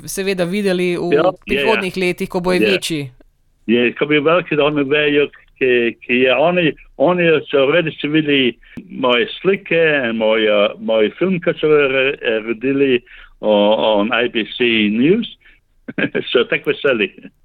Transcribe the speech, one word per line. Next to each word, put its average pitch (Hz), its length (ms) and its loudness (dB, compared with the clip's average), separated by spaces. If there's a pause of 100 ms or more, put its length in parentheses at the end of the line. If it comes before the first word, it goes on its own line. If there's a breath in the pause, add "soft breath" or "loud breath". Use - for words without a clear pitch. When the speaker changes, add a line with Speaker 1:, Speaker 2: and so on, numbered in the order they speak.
Speaker 1:
seveda 190 420 -4
videli 180 500 0
v 170 180 -4
Speaker 2:
Ja, 147 60 2
ja, 160 60 2
ja. 185 80 2 (120)
Speaker 1:
prihodnjih 180 540 -2
letih, 180 320 -4
ko 190 100 -4
bojo 180 220 0
Speaker 2:
Ja. 214 80 2
Speaker 1:
večji. 156 400 -4 (580)
Speaker 2:
Je, 120 260 2
ko - 120 -2
bi 151 140 0
veliki, 160 360 0
da 147 100 2
oni 147 180 -2
vejo, 147 440 0 (260)
ki, 131 180 0 (260)
ki - 180 -6
je, 127 200 2
oni, 160 360 0 (220 soft breath)
oni 175 300 0 (200)
so - 140 -2
already 147 340 2
si - 160 -8
videli 147 500 0 (240 loud breath)
moje 123 500 0
slike, 190 500 -2 (300)
moj, 110 340 0
eh, 104 300 2
moj 110 380 0
film, 180 260 -2
ki 175 140 -2
so 156 140 -2
re-, 139 480 2
eh, 110 240 -4
rodili 127 600 0 (360 loud breath)
o-, 107 400 2 (180)
on 104 180 0
A 120 160 0
B 113 200 -4
C - 160 -4 (260)
News. 156 380 2 (600 soft breath)
<laughs> - 440 -6
So 120 120 2
tako 156 280 -4
veseli. 117 420 -2 (320)